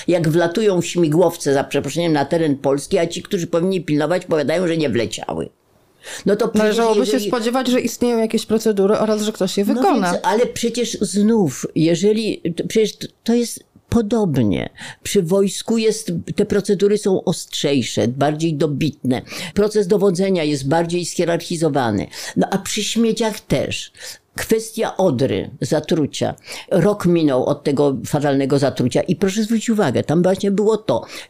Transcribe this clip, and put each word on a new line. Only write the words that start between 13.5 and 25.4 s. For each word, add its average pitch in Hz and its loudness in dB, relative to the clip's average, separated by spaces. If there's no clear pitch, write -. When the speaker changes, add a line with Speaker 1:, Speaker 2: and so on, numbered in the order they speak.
Speaker 1:
podobnie. 165 0
Przy 202 0
wojsku 196 0
jest, 214 0
te 202 2
procedury 202 2
są 190 0
ostrzejsze, 139 -2
bardziej 151 0
dobitne. 143 -2
Proces 208 2
dowodzenia 190 2
jest 143 -2
bardziej 170 0
schierarchizowany. 160 -2
No 190 2
a 190 -2
przy 202 -6
śmieciach 220 0
też. - -4
Kwestia - -2
Odry, 127 0